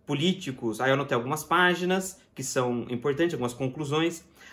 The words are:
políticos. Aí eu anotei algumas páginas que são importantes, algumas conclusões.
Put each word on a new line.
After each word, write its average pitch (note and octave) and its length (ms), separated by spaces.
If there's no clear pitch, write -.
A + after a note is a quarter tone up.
políticos. C#3+ 720
Aí C3 100
eu C3+ 40
anotei C#3 220
algumas C3 280
páginas F3+ 760
que - 80
são B2 480
importantes, C#3+ 440
algumas B2 200
conclusões. D3+ 680